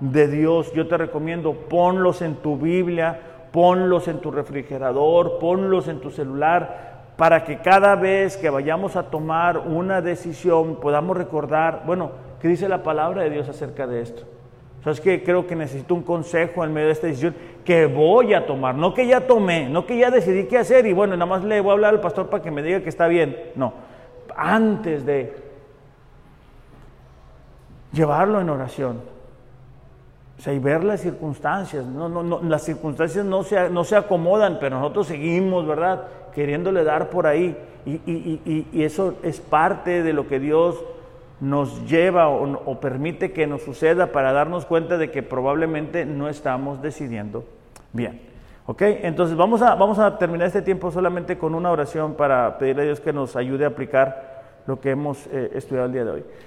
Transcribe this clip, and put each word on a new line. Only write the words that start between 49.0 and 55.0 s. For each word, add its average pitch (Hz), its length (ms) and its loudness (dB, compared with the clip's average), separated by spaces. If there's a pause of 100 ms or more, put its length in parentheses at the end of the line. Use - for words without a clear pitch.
vamos 202 260 4
a, 233 140 6
vamos 196 240 2
a 208 180 2
terminar 170 300 0
este 185 140 0
tiempo 180 280 -2
solamente 180 480 -2
con 160 160 -4
una 180 180 -2
oración 156 420 -2
para 131 440 2
pedirle 135 260 0
a - 20 2
Dios 147 160 -2
que 160 100 -2
nos 139 240 -6
ayude 131 300 -2
a 147 40 0
aplicar 135 760 -2 (240)
lo 135 120 -6
que 139 120 -2
hemos, 143 360 -6